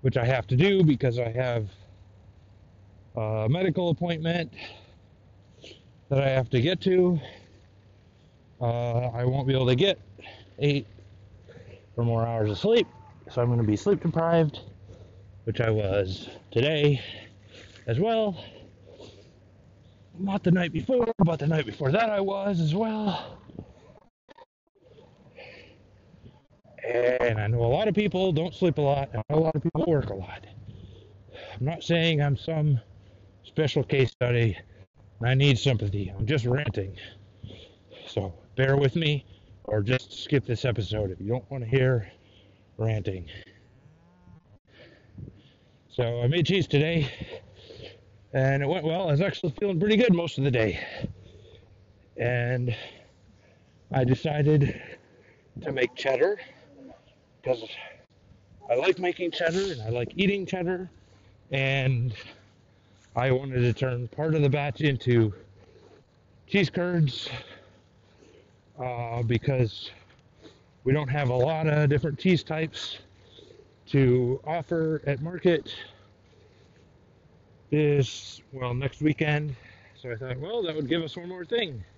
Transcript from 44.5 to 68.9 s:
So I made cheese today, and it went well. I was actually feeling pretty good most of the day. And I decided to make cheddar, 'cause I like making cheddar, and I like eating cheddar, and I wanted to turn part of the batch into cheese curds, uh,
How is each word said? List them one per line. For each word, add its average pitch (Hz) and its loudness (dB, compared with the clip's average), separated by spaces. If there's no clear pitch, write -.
So 120 -4
I 120 2
made 156 2
cheese 185 2
today, 151 2
and 135 2
it 139 -2
went 160 -2
well. 170 -2
I 156 0
was 143 2
actually 175 -2
feeling 196 0
pretty 208 4
good 220 6
most 170 0
of 135 0
the 139 2
day. 110 2
And 120 -2
I 135 2
decided 147 2
to 143 -8
make 127 0
cheddar, 143 2
'cause 117 -4
I 120 4
like 180 2
making 180 -2
cheddar, 180 0
and 123 -8
I 110 -6
like 120 -2
eating 196 2
cheddar, 180 -4
and 135 0
I 127 2
wanted 127 0
to 120 4
turn 123 -2
part 156 -2
of 151 4
the 139 4
batch 143 -2
into 120 4
cheese 196 2
curds, 175 0
uh, 120 -6